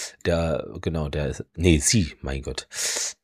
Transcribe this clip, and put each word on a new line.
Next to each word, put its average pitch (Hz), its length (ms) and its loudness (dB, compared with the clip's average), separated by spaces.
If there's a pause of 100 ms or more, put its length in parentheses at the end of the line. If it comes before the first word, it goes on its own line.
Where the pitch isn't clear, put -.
(260)
der, 82 420 0 (140)
genau, 80 280 -2
der 71 200 -2
ist, - 160 -8 (100)
nee, 82 240 6
sie, 82 420 2
mein 67 200 -6
Gott, - 260 -10 (560)